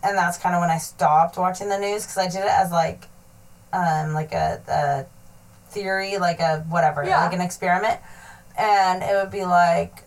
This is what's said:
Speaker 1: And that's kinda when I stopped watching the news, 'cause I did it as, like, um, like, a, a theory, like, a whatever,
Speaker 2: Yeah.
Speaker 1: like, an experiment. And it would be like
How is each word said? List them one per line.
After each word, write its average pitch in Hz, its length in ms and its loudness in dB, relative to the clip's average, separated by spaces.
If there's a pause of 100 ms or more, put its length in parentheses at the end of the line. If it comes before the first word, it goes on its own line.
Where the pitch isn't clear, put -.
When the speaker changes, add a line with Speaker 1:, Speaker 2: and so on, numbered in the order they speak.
Speaker 1:
And 196 140 0
that's 175 200 0
kinda 175 220 0
when 175 100 0
I 165 80 0
stopped 160 600 2
watching 185 320 -2
the 196 80 0
news, 202 280 -4
'cause - 120 -8
I 185 100 0
did 175 140 -4
it 208 60 -2 (160)
as, 175 80 -2
like, 165 360 -2 (680)
um, 156 400 0
like, 156 200 -4
a, - 340 -2
a 139 380 -2 (680)
theory, 196 460 -4
like, 175 220 -2
a 160 300 0
whatever, 165 340 0
Speaker 2:
Yeah. 359 200 2
Speaker 1:
like, 175 100 -2
an 180 80 -2
experiment. 185 580 -2 (580)
And 196 460 2
it 196 120 0
would 196 160 0
be 196 140 -4
like 175 600 2